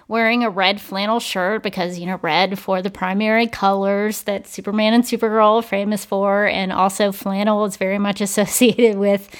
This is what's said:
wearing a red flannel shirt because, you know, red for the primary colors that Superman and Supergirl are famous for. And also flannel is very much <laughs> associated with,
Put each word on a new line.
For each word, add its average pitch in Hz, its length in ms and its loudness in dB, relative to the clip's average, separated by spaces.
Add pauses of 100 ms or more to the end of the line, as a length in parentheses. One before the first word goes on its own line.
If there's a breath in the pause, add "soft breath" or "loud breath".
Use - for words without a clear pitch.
wearing 226 380 0
a 226 60 0
red 190 300 0
flannel 208 380 -2
shirt 202 460 -2
because, 180 340 -4
you 175 80 -8
know, 185 160 -4
red 185 340 0
for 190 260 -4
the 190 80 -6
primary 214 580 0
colors 202 720 0
that - 240 -6
Superman 214 480 0
and 240 80 6
Supergirl 220 560 2
are 226 40 2
famous 202 420 -2
for. 202 420 0
And 185 260 -2
also 196 380 2
flannel 208 540 -2
is 202 120 -4
very 196 220 -2
much 202 220 -2
<laughs> - 0 -
associated 214 760 2
with, 202 320 0 (100)